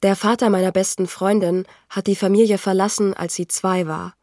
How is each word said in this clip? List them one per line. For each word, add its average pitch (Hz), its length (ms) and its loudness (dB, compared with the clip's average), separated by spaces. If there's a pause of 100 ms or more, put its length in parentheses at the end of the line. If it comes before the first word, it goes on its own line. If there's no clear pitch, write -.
Der 196 120 4
Vater 226 360 2
meiner 185 220 2
besten 190 340 -2
Freundin 185 580 0 (240)
hat - 180 -6
die 196 100 0
Familie 202 420 4
verlassen, 196 560 0
als 175 200 -8
sie 175 140 -6
zwei 185 380 -2
war. 156 360 -8